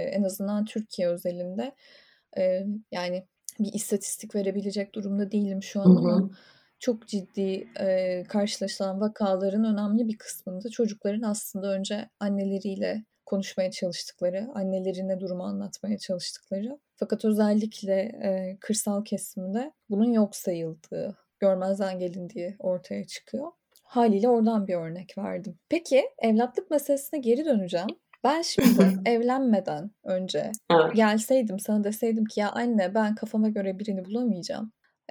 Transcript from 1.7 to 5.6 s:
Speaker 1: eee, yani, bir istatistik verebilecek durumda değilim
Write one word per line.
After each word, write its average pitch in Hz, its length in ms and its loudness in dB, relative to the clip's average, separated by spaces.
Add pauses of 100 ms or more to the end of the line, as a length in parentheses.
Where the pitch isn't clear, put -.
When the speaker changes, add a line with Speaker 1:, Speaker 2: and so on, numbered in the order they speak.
Speaker 1:
eee, 185 280 2 (260)
yani, 180 360 -4 (320)
bir 202 140 0
istatistik - 600 -4
verebilecek 202 600 -4
durumda 202 360 -2
değilim 196 320 -2